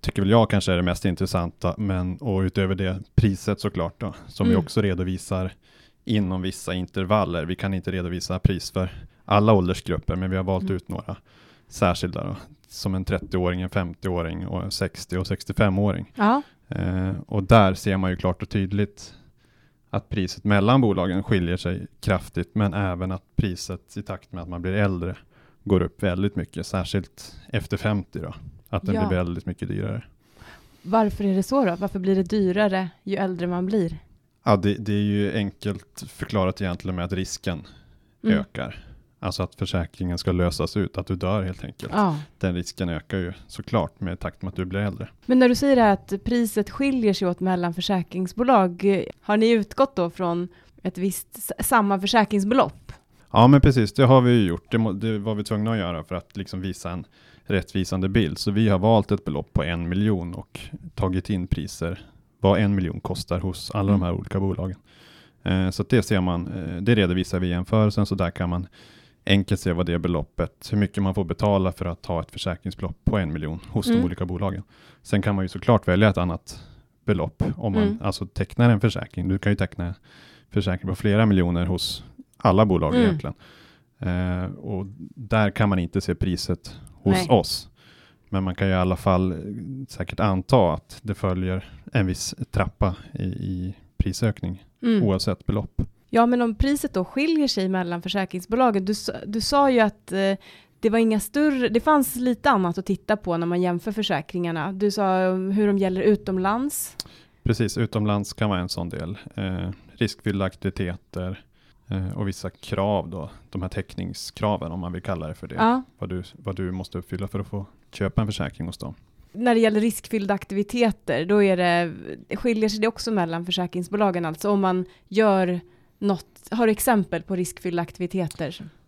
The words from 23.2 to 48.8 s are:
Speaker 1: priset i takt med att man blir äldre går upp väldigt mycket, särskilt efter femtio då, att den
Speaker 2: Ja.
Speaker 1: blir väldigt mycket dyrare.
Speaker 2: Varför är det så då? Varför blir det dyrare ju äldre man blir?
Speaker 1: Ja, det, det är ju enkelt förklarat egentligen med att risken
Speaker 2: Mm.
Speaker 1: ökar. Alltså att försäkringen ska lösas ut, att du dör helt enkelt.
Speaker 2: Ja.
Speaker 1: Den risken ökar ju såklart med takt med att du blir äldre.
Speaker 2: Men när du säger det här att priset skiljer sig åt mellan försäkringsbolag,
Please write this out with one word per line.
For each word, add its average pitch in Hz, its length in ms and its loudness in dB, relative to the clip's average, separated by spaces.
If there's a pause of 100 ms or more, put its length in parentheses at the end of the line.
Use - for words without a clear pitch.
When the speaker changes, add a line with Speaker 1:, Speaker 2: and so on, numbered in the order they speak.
Speaker 1:
priset - 640 -4
i 101 60 -8
takt - 280 -12
med 87 120 -10
att 87 60 -12
man 87 120 -8
blir 92 120 -2
äldre 92 420 0 (480)
går 95 180 4
upp - 220 -4
väldigt 98 320 0
mycket, - 320 -6
särskilt - 680 -6 (140)
efter - 280 -2
femtio 104 420 -2
då, 82 140 -10 (360)
att - 160 -4
den 190 100 0
Speaker 2:
Ja. 220 120 0
Speaker 1:
blir 92 100 0
väldigt 87 280 -4
mycket 92 220 -6
dyrare. 101 360 -4 (800)
Speaker 2:
Varför 208 420 0
är 190 120 2
det 190 80 2
så 269 220 2
då? 175 100 0
Varför 190 240 -4
blir 190 160 2
det 190 80 2
dyrare 190 640 0 (140)
ju 196 120 -4
äldre 180 320 -4
man 180 180 -2
blir? 180 320 -2 (460)
Speaker 1:
Ja, 107 120 4
det, 101 180 0
det 104 200 -4
är 104 100 2
ju 101 300 0
enkelt 101 720 -6
förklarat 95 540 -2
egentligen 90 340 -4
med 87 100 -4
att 87 80 -4
risken 92 480 -4 (640)
Speaker 2:
Mm. 214 160 2
Speaker 1:
ökar. - 440 -10 (360)
Alltså 92 240 -4
att - 120 -8
försäkringen 87 600 -4
ska - 140 -2
lösas 87 460 0
ut, 98 200 -2
att 92 100 -8
du 95 80 -2
dör 92 280 -2
helt 90 200 -8
enkelt. - 320 -12
Speaker 2:
Ja. 190 200 2 (220)
Speaker 1:
Den 92 180 -2
risken 87 340 -4
ökar 85 280 -6
ju 90 160 -4 (140)
såklart - 520 -4
med 90 200 -6
takt - 220 -8
med 92 80 -6
att - 60 -12
du 92 100 -4
blir 92 140 -4
äldre. 104 300 -6 (160)
Speaker 2:
Men 254 140 4
när 254 100 8
du 247 60 4
säger 277 200 4
det 240 60 6
här 208 120 6
att - 200 -4 (100)
priset 220 460 0
skiljer 262 440 0
sig 185 140 -2
åt 175 120 -2
mellan 180 340 0
försäkringsbolag, 185 1120 2